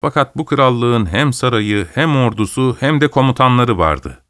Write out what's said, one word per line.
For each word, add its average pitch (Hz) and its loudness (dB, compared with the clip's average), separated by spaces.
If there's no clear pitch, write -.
Fakat - -4
bu 156 -6
krallığın 120 0
hem 123 0
sarayı, 104 -2
hem 151 0
ordusu, 120 -2
hem 147 0
de 147 2
komutanları 127 2
vardı. 73 -2